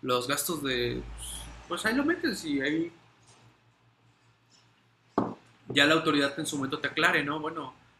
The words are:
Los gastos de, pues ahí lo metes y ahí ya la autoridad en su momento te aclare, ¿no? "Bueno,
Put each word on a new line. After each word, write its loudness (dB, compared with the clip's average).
Los 0
gastos -2
de, -2
pues -4
ahí 2
lo 2
metes 0
y 0
ahí 0
ya 6
la 8
autoridad 2
en -4
su -6
momento -2
te -4
aclare, 2
¿no? -4
"Bueno, -8